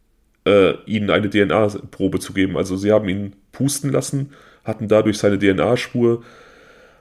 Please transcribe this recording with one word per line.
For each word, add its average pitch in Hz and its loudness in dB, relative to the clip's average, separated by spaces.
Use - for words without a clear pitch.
äh, 95 4
ihnen 104 -4
eine 98 0
D-N-A-Probe 101 0
zu - -12
geben. 95 0
Also 95 -2
sie 101 0
haben 107 2
ihn 98 -6
pusten 139 -4
lassen, 135 -4
hatten 110 -6
dadurch 107 2
seine 104 0
D-N-A-Spur, 117 0